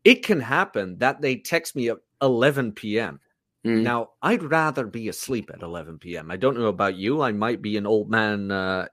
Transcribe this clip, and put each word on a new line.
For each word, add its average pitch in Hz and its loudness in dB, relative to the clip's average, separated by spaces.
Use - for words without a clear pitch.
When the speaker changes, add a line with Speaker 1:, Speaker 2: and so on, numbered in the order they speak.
Speaker 1:
it 247 8
can 185 2
happen 113 -2
that 135 2
they 131 0
text - -4
me 120 -2
at 110 -2
eleven 131 2
P 107 -2
M. 80 -6
Speaker 2:
Mm. 110 2
Speaker 1:
Now, 120 0
I'd 185 0
rather 151 0
be 110 -8
asleep 113 -6
at - -16
eleven 82 -10
P 85 -10
M. 80 -12
I 90 -6
don't 127 0
know 117 0
about 98 0
you. 123 0
I 120 0
might 104 -2
be 104 -2
an 101 -4
old 104 2
man, 104 0
uh, 95 -2